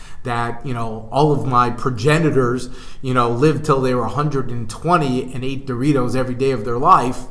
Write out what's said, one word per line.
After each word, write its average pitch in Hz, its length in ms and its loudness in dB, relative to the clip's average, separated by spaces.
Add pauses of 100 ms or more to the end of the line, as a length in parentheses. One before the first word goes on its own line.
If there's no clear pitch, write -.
(240)
that, 120 420 -4
you 131 80 -4
know, 113 380 -6
all 147 200 4
of 131 140 0
my 120 240 4
progenitors, 127 1000 0 (320)
you 127 120 -2
know, 120 160 4
lived 131 360 2
till 139 160 2
they 127 140 2
were 120 100 0
a 107 40 -2
hundred 135 400 -2
and 120 200 -4
twenty 143 640 0
and 123 120 -6
ate 135 200 -4
Doritos 127 500 0
every 127 200 -2
day 135 160 0
of 117 140 -4
their 120 120 -2
life. 135 540 2